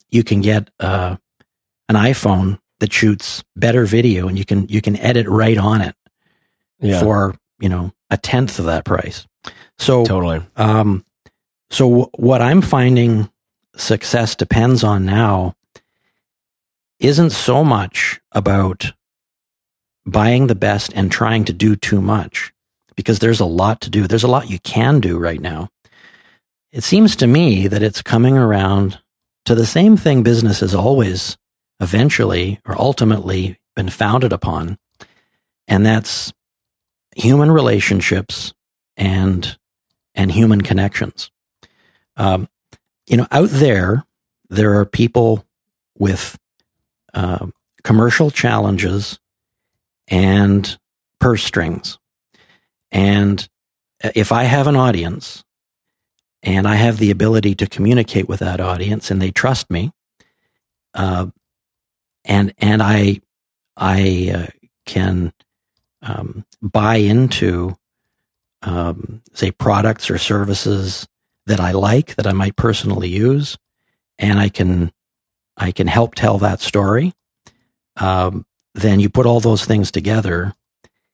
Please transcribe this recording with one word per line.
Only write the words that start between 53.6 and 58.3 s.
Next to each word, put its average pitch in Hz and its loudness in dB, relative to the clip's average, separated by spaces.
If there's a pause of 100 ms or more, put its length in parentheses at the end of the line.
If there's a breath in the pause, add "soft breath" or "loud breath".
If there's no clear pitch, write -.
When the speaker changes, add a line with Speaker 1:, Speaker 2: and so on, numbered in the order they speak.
Speaker 1:
if 107 0
I 117 2
have 135 2
an 143 2
audience 98 -2 (1000)
and 95 0
I 107 2
have 110 2
the 107 2
ability 104 2
to 98 -4
communicate 104 0
with 95 -8